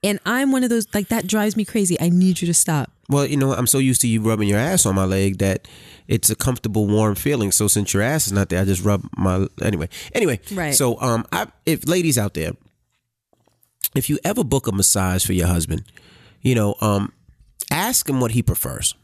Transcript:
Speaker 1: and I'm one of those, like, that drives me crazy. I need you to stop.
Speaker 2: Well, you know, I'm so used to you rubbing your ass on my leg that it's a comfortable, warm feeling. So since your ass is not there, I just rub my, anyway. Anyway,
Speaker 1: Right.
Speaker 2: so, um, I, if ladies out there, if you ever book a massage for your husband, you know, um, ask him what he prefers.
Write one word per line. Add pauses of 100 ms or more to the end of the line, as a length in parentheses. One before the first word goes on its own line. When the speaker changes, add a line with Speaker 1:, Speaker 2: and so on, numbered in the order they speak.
Speaker 1:
and
I'm
one
of
those,
like,
that
drives
me
crazy.
I
need
you
to
stop. (180)
Speaker 2:
Well,
you
know,
I'm
so
used
to
you
rubbing
your
ass
on
my
leg
that (420)
it's
a
comfortable,
warm
feeling.
So
since
your
ass
is
not
there,
I
just
rub (140)
my, (160)
anyway. (260)
Anyway, (120)
Speaker 1:
Right.
Speaker 2:
so,
um,
I, (180)
if
ladies
out
there, (1400)
if
you
ever
book
a
massage
for
your
husband, (580)
you
know,
um, (580)
ask
him
what
he
prefers.